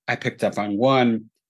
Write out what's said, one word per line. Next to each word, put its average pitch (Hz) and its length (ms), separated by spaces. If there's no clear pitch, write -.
I 123 80
picked - 280
up 104 140
on. 101 200
One, 120 520